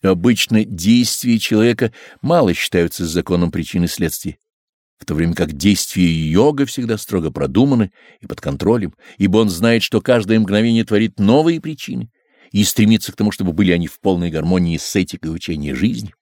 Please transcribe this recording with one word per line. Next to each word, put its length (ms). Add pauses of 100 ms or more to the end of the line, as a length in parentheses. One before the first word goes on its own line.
Обычно 600
действия 760
человека 520 (300)
мало 320
считаются 520
с 40
законом 420
причины 340
и 40
следствия, 480 (600)
в 80
то 80
время 200
как 200
действия 560
йога 560
всегда 320
строго 340
продуманы 600 (300)
и 60
под 120
контролем, 540 (240)
ибо 200
он 120
знает, 340
что 160
каждое 400
мгновение 460
творит 340
новые 400
причины 520 (400)
и 120
стремится 480
к 40
тому, 160
чтобы 200
были 200
они 160
в 120
полной 320
гармонии 460
с 180
этикой 380
учения 420
жизни. 460